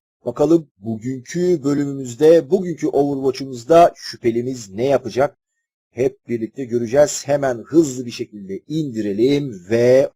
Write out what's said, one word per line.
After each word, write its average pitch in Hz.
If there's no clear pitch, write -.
Bakalım 151
bugünkü 127
bölümümüzde, 143
bugünkü 175
Overwatch'umuzda 135
şüphelimiz 120
ne 104
yapacak? 131
Hep -
birlikte 117
göreceğiz. 120
Hemen 139
hızlı 131
bir 120
şekilde 98
indirelim 120
ve 123